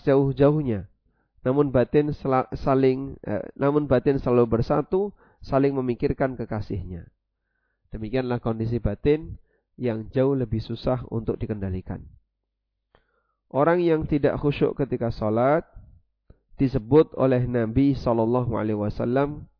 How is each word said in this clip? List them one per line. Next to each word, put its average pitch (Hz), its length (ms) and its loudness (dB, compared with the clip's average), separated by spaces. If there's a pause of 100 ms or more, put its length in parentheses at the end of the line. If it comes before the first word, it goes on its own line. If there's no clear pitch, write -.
sejauh-jauhnya. 139 880 2 (500)
Namun 139 320 2
batin 147 400 2
sela-, 131 400 -2
saling, 135 720 0
eh, 104 200 -6 (120)
namun 143 320 -2
batin 135 320 2
selalu 120 400 2
bersatu, 185 520 -2 (280)
saling 139 320 2
memikirkan 131 640 -2
kekasihnya. 95 720 -8 (800)
Demikianlah 120 560 -4
kondisi 117 320 -2
batin 147 640 0 (400)
yang 110 320 -4
jauh 135 240 2
lebih 113 240 -2
susah 120 480 -2
untuk 110 320 -4
dikendalikan. 95 640 -6 (1500)
Orang 165 300 2
yang 160 240 2
tidak 147 340 0
khusyuk 143 380 0
ketika 120 340 -4
sholat 120 540 0 (960)
disebut 131 560 2
oleh 123 320 2
Nabi 123 480 2
Shallallahu 117 580 0
Alaihi 107 240 -2
Wasallam 123 680 -2 (120)